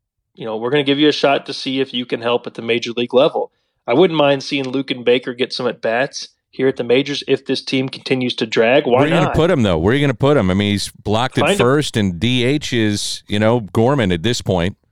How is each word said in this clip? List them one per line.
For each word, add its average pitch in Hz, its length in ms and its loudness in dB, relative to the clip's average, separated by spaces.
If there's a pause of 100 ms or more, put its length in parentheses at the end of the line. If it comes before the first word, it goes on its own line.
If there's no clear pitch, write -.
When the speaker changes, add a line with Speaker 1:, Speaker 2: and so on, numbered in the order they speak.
(340)
Speaker 1:
you - 100 -14
know, 110 120 -8
we're 117 140 -6
gonna 147 140 0
give 139 140 2
you 151 100 4
a 143 40 4
shot 139 340 0
to 135 80 -12
see 135 260 -4
if 135 140 -4
you 123 100 -6
can 123 160 -6
help 120 260 -2
at 107 80 -14
the 117 80 -12
major 117 300 -4
league 120 220 -4
level." 131 360 2 (360)
I 120 80 0
wouldn't 165 240 4
mind 143 240 2
seeing 135 260 -4
Luke 131 220 -4
and 123 140 -8
Baker 123 280 0
get 120 200 -4
some 127 140 -4
at 110 140 -6
bats 123 480 -4 (220)
here 131 180 -2
at 131 80 0
the 123 80 -6
majors 139 420 0
if 135 200 -2
this - 160 -4
team 135 260 -2
continues 127 480 -4
to 123 100 -4
drag. 117 400 2
Why 123 60 0
Speaker 2:
Where 127 100 4
are 147 40 2
you 160 80 0
Speaker 1:
not? - 100 2
Speaker 2:
gonna - 120 -2
put 165 140 2
him, 147 120 2
though? 90 160 2
Where 92 140 2
are 139 40 2
you 143 60 0
gonna 135 120 0
put 139 220 2
him? 95 140 2
I 90 40 2
mean, 101 180 0
he's 101 180 -4
blocked 113 480 -4
at 120 40 2
Speaker 1:
Find 190 120 2
a - 20 -4
Speaker 2:
first 139 400 2
and 92 240 0
D 120 240 0
H 147 280 -2
is, 107 540 -2
you 101 120 -2
know, 113 220 2
Gorman 113 520 2
at 85 100 -2
this 117 200 -2
point. 92 340 -2 (160)